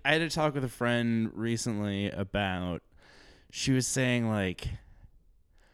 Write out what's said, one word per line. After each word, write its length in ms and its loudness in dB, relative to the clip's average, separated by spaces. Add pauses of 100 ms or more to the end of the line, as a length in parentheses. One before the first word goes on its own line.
I 100 6
had 80 4
a 60 0
talk 260 2
with 100 0
a 40 -2
friend 640 2
recently 760 -2
about, 720 -2 (680)
she 220 -2
was 140 2
saying, 420 0
like, 400 -2 (1040)